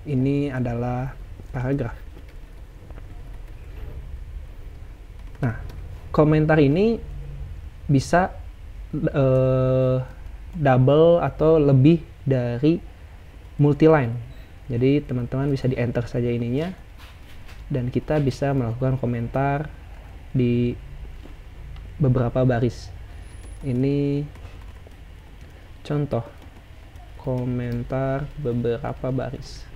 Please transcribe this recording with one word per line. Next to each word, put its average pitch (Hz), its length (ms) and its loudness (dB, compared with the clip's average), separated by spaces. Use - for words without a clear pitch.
Ini 143 520 0
adalah 123 600 -2
paragraf. 127 400 -2
Nah, 117 160 0
komentar 156 480 6
ini 175 400 4
bisa, 160 480 4
eh, 131 1040 4
double 151 720 8
atau 156 400 4
lebih 143 400 8
dari 131 520 2
multiline. 147 520 6
Jadi 135 400 4
teman-teman 131 440 -2
bisa 135 200 2
di 127 80 -2
enter 117 280 0
saja 120 200 -2
ininya 120 440 0
dan 123 200 -2
kita 151 280 0
bisa 139 320 0
melakukan 127 480 0
komentar 135 720 0
di 120 400 4
beberapa 127 440 2
baris. 123 480 2
Ini 143 640 0
contoh 143 400 0
komentar 127 1040 -2
beberapa 120 720 -2
baris. 123 640 -6